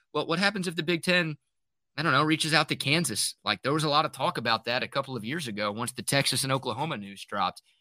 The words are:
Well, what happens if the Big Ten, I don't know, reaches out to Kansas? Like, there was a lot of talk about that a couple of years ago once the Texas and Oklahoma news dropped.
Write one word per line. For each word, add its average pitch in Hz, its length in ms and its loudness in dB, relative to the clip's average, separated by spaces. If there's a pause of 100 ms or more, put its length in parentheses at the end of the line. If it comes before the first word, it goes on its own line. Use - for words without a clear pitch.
(120)
Well, 147 140 -2
what 165 120 0
happens 202 300 0
if 165 80 -6
the 170 60 -4
Big 165 200 -2
Ten, 175 360 2 (580)
I 147 60 0
don't 151 100 4
know, 139 100 6
reaches 156 300 2
out 151 160 4
to 147 80 -2
Kansas? 143 580 0 (100)
Like, 104 180 0
there 131 100 2
was 156 120 0
a 156 40 0
lot 147 160 4
of 147 80 -6
talk 165 240 -2
about 113 300 0
that 123 160 0
a - 60 -4
couple 135 280 -2
of 104 80 -6
years 139 240 -6
ago 104 240 -2
once 117 200 -4
the 110 100 -10
Texas 135 420 2
and 135 80 0
Oklahoma 135 460 -2
news 98 260 -14
dropped. 95 380 -2 (180)